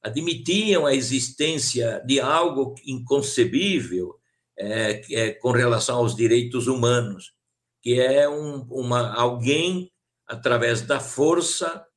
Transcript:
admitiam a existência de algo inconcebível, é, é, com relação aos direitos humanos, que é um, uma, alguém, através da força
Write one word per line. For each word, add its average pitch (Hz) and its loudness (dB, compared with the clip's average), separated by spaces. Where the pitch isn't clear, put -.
admitiam 170 0
a 139 4
existência 127 -2
de 135 2
algo 143 0
inconcebível, 127 0
é, 107 -2
é, 113 0
com 123 -2
relação 120 2
aos 120 0
direitos 120 2
humanos, 117 0
que 120 0
é 139 4
um, 147 -8
uma, 120 -2
alguém, 143 0
através 117 0
da 139 -2
força 165 -2